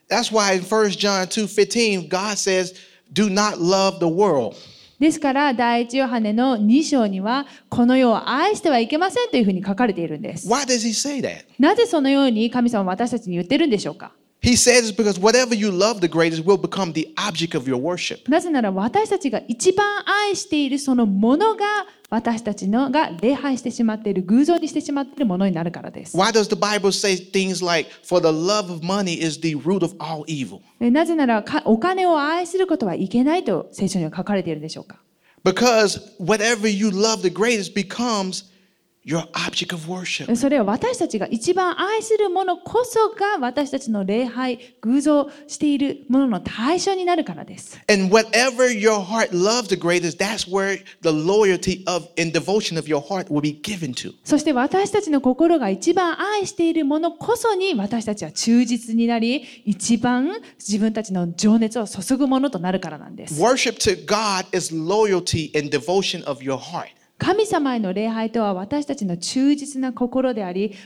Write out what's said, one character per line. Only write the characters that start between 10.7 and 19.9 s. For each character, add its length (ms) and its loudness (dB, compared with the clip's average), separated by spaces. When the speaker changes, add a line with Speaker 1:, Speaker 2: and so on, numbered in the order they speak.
Speaker 1:
he 60 0
say 300 -4
that? 240 -8
Speaker 2:
な 160 6
ぜ 120 4
そ 160 0
の 80 2
よ 140 4
う 60 4
に 220 0
神 180 2
様 140 0
は 60 0
私 220 -2
た 60 -2
ち 100 -8
に 80 -4
言 100 -2
っ 20 -18
て 100 2
る 100 4
ん 20 2
で 100 2
し 80 -6
ょ 60 -6
う 20 -12
か？ 160 -18
Speaker 1:
He 120 4
says 360 4
it's 60 -8
because 240 0
whatever 340 4
you 160 0
love 300 0
the 80 0
greatest 360 0
will 140 4
become 360 -4
the 220 -6
object 420 -4
of 120 -4
your 80 0
worship. 520 -6
Speaker 2:
な 120 4
ぜ 80 -6
な 120 0
ら、 100 0
私 380 0
た 100 0
ち 100 -2
が 180 -4
一 260 2
番 120 2